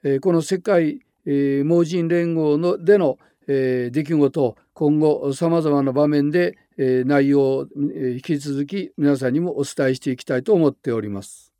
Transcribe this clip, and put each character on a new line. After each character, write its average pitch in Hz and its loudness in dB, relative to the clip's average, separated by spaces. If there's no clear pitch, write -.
え 139 0
ー、 131 0
こ 180 2
の 165 2
世 190 -4
界、 165 0
え 139 0
ー、 - -2
盲 170 2
人 170 -2
連 170 0
合 151 2
の、 170 -2
で 202 6
の、 165 0
え 127 0
ー、 - -8
出 151 -2
来 160 -4
事 143 2
を 113 -4
今 151 2
後 151 2
様 165 0
々 147 2
な 135 0
場 147 2
面 147 2
で、 175 0
え 127 0
ー、 - -2
内 139 2
容 143 4
を、 135 0
え 147 -12
ー、 131 -4
引 127 -10
き 147 -4
続 143 -6
き 190 -8
皆 143 2
さ 127 -4
ん 123 0
に 151 0
も 175 -4
お 139 -2
伝 135 -2
え 131 0
し 127 -8
て - -6
い 127 -4
き - -18
た 135 -4
い 127 -2
と 220 0
思 160 4
っ 139 0
て - -6
お 113 -2
り 107 -8
ま 98 -8
す。 - -20